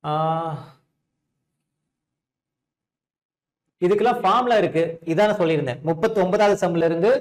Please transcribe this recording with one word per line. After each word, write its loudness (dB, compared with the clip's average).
ஆ, -6
இதுக்கெல்லாம் 2
formula 2
இருக்கு, 0
இதான் 2
நான் -2
சொல்லியிருந்தேன். -2
முப்பத்தி -2
ஒன்பதாவது 2
சம்ல 0
இருந்து 0